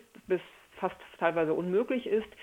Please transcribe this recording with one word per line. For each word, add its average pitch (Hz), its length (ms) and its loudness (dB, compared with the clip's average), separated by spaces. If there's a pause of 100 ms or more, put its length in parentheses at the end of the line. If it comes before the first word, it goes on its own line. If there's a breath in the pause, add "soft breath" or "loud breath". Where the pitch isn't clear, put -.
(280)
bis 185 140 0 (380)
fast 185 160 -2 (240)
teilweise 165 340 2
unmöglich 214 540 0
ist, 214 200 0 (160)